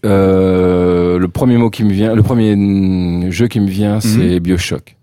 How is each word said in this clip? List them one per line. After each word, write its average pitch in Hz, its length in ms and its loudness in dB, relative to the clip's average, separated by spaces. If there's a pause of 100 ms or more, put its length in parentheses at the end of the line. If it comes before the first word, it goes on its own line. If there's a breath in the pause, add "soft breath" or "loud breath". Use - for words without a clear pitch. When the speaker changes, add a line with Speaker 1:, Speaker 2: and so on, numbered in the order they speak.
Speaker 1:
euh, 90 1120 2
le 92 120 0
premier 123 280 0
mot 117 140 2
qui 110 140 -6
me 104 60 2
vient, 107 220 0
le 110 80 2
premier, 110 340 2
mm, 92 760 0
jeu 110 160 0
qui 113 140 -4
me 98 80 0
vient, 104 260 -2
Speaker 2:
Mhm. 107 60 -4
Speaker 1:
c'est 110 380 0
BioShock. 87 640 -4